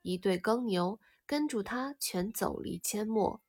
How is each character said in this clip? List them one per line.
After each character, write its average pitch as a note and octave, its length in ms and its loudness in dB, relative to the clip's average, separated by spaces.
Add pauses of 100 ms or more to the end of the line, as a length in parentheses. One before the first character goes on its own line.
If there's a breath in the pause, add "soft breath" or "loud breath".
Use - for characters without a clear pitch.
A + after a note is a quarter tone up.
一 F3+ 160 -2
对 F#3 220 2
耕 A3+ 260 2
牛 F#3+ 340 2 (280 soft breath)
跟 D4 200 0
住 A#3+ 160 0
它 B3+ 380 -4
全 F#3+ 320 -2
走 - 280 -2
离 - 180 -4
阡 G#3 260 -2
陌 A3 440 2